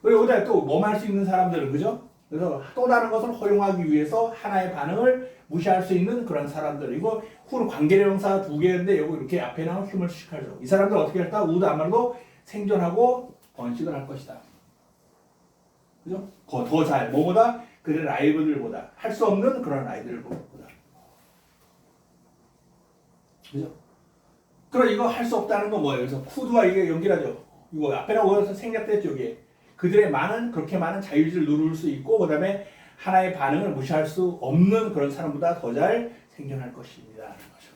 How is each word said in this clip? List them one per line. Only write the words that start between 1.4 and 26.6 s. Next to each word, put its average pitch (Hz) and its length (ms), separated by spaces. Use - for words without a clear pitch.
그죠? 196 360
그래서 160 340
또 247 140
다른 226 220
것을 226 220
허용하기 196 580
위해서 151 400
하나의 196 420
반응을 220 680
무시할 180 320
수 190 120
있는 226 300
그런 147 220
사람들. 143 500
이거 220 240
who 240 160
관계대명사 196 760
두 151 160
개인데 180 400
요거 151 180
이렇게 139 240
앞에 160 240
나온 185 200
휴먼 180 240
시컬. - 540
이 - 40
사람들 202 300
어떻게 156 240
할까? 160 220
우도 170 260
아마도 214 480
생존하고 202 920
번식을 127 360
할 135 140
것이다. - 320
그죠? 185 240
거-, 123 180
더 156 200
잘, 139 260
뭐보다? 185 520
그들의 156 240
라이벌들보다. 143 920
할 220 160
수 214 140
없는 202 340
그런 135 260
아이들보다. - 520
그죠? - 220
그럼 247 180
이거 220 200
할 233 180
수 233 100
없다는 208 320
건 196 140
뭐예요? 139 240
그래서 139 180
could와 240 420